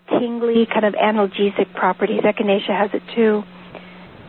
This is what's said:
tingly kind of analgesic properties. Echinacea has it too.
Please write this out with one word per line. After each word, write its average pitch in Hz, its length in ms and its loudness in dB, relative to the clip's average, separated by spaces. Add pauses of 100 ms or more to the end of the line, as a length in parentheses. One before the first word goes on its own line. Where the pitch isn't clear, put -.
(180)
tingly 233 480 0
kind 214 180 0
of 202 100 2
analgesic 202 800 0
properties. 202 480 0
Echinacea 208 540 0
has 202 160 0
it - 100 -4 (120)
too. 214 280 2 (880)